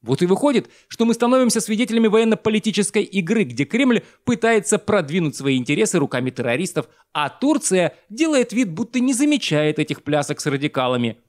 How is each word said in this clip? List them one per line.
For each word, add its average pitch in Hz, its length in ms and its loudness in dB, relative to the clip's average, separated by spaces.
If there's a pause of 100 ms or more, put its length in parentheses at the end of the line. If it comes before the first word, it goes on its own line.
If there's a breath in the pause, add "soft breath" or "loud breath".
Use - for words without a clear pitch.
Вот 123 180 -2
и 180 60 2
выходит, 269 420 2 (180 soft breath)
что - 180 -2
мы 233 100 2
становимся 240 440 2
свидетелями 220 480 0
военно-политической 214 920 0
игры, 196 420 0
где 120 220 -4
Кремль 240 380 0 (220 loud breath)
пытается 226 520 2
продвинуть 165 580 -2
свои 135 220 0
интересы 147 400 0
руками 127 320 -2
террористов, 135 580 -4 (260 soft breath)
а 147 160 -2
Турция 208 680 0 (120)
делает 262 460 0
вид, 214 180 -2
будто 233 280 -4
не 254 140 2
замечает 160 680 0
этих 151 240 -4
плясок 147 360 -2
с - 60 -8
радикалами. 127 720 -2 (120)